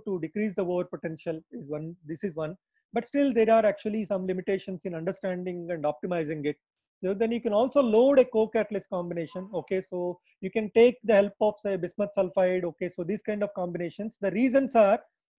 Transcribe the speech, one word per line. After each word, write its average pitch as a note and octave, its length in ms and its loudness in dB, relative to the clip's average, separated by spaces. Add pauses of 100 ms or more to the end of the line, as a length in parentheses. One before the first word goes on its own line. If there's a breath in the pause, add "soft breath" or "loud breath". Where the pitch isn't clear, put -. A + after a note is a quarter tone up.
to F#3+ 140 -4
decrease G3+ 360 -4
the G3 80 0
over F3+ 200 -2
potential E3 540 -8 (140)
is D3 160 -14
one, D#3 280 -8 (100)
this D#3+ 180 -8
is F3 100 -6
one, D#3 220 -6 (380)
but A#3 100 -2
still C#4 300 0
there A3 160 4
are A3+ 160 6
actually G#3 400 -2
some F#3 200 -4
limitations F#3 600 -4
in F3+ 80 -6
understanding F3+ 760 -6
and D#3+ 140 -4
optimizing D#3 640 -2
it. D3 100 -2 (460)
So F#3+ 100 0
then A3+ 200 0
you A#3 80 -2
can A3+ 120 -4
also C4 300 4
load B3+ 380 6
a B3 40 8
co-catalyst A3 640 -2
combination. F3 640 -8
Okay, F#3 300 -4
so F3+ 360 -6 (220)
you F#3+ 100 -6
can G#3+ 200 -4
take A#3+ 320 6
the G#3+ 120 2
help G3+ 260 4
of, G#3+ 200 2
say, G3 160 -2
bismuth F3+ 400 -4
sulfide. F#3 480 2
Okay, F3 240 -6
so F3 160 -8
these G#3 180 -6
kind G#3 200 -4
of G3+ 120 -4
combinations, F3 640 -6
the G3 100 -2
reasons B3+ 460 2
are G#3+ 240 6 (380)